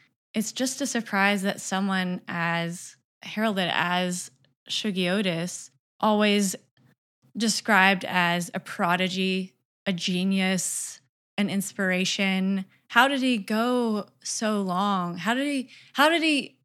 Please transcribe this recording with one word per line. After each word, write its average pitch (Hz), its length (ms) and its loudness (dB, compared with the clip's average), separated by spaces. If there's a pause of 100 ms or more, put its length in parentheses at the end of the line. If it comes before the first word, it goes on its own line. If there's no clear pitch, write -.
(320)
it's 220 200 -4
just 262 280 -4
a 269 60 -2
surprise 202 560 0
that 196 180 -2
someone 185 680 -2
as 170 680 -4 (240)
heralded 196 540 -2
as 180 560 0 (400)
Shuggie 185 420 -2
Otis, 180 580 -2 (300)
always 208 560 4 (800)
described 196 720 4
as 175 460 0
a - 60 -6
prodigy, 185 920 -2 (320)
a 196 80 0
genius, 185 1080 -2 (340)
an 208 140 0
inspiration. 190 1120 0 (240)
How 240 180 6
did 277 140 0
he 254 160 2
go 226 680 0 (160)
so 214 400 -2
long? 180 560 0
How 202 160 -2
did 277 120 0
he, 277 220 -4 (240)
how 285 160 4
did 330 140 2
he 302 420 0